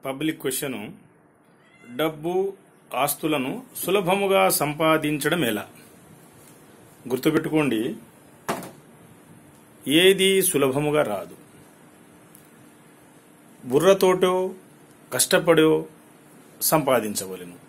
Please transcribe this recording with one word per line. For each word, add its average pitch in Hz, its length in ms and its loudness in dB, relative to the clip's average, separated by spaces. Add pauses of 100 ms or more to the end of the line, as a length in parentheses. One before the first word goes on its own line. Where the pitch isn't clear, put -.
పబ్లిక్ 151 360 -6
క్వశ్చన్, 131 520 -6 (1040)
డబ్బు, 165 560 -4 (420)
ఆస్తులను 143 680 -4 (140)
సులభముగా 190 760 0
సంపాదించడం 151 920 0
ఎలా? 104 240 -4 (1400)
గుర్తుపెట్టుకోండి, 139 880 -2 (1900)
ఏది 190 540 4
సులభముగా 147 600 2
రాదు. 101 340 -6 (2250)
బుర్రతోటో 185 880 2 (580)
కష్టపడో 160 760 2 (760)
సంపాదించవలెను. 104 920 -2 (140)